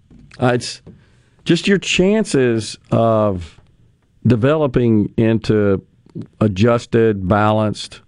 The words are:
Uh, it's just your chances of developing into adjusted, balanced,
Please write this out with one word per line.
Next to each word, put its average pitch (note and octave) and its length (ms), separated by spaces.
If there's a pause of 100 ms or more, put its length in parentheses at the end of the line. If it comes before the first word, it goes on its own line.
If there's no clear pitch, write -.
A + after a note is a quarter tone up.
(400)
Uh, B2+ 140
it's - 260 (640)
just E3+ 220
your G3 120
chances C#3+ 1000 (160)
of G#2+ 680 (680)
developing B2 920
into G#2+ 680 (560)
adjusted, A2 840
balanced, G#2+ 800